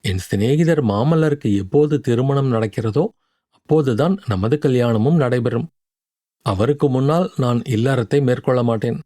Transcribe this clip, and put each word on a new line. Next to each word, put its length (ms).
என் 160
சிநேகிதர் 640
மாமல்லருக்கு 720
எப்போது 420
திருமணம் 540
நடக்கிறதோ 540
அப்போதுதான் 680
நமது 300
கல்யாணமும் 580
நடைபெறும். 520
அவருக்கு 480
முன்னால் 460
நான் 240
இல்லறத்தை 640
மேற்கொள்ள 420
மாட்டேன். 420